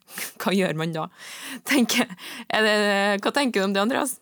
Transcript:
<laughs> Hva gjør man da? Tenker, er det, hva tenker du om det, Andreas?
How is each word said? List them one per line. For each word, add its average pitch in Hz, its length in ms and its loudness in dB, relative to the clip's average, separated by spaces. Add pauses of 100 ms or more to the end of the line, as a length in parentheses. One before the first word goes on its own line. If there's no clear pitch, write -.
(160)
<laughs> - 220 -10
Hva - 140 -2
gjør 185 220 2
man 165 180 -2
da? 160 140 -6 (580)
Tenker, 240 440 2 (420)
er 220 120 2
det, 202 600 2
hva - 100 0
tenker 254 280 0
du 190 80 2
om 202 40 0
det, 196 100 2
Andreas? 254 400 -2